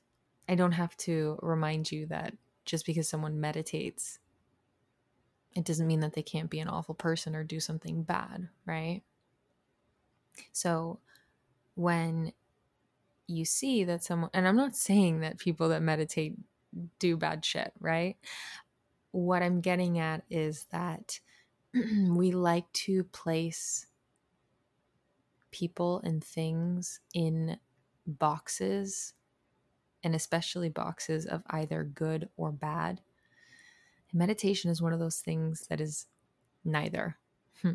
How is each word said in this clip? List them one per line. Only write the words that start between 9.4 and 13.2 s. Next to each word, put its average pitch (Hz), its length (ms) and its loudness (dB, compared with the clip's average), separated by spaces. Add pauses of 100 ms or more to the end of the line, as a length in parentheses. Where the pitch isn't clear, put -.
So 165 460 -2 (760)
when 165 560 0 (960)